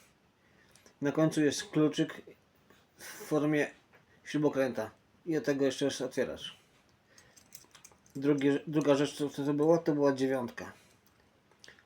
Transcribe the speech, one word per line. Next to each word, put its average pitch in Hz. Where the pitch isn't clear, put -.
Na 143
końcu 156
jest 143
kluczyk 151
w -
formie 147
śrubokręta 131
i 160
od 147
tego 139
jeszcze 135
raz 135
otwierasz. 127
Drugie, 139
druga 143
rzecz, 139
co, 147
co 139
to 147
było, 156
to 165
była 143
dziewiątka. 131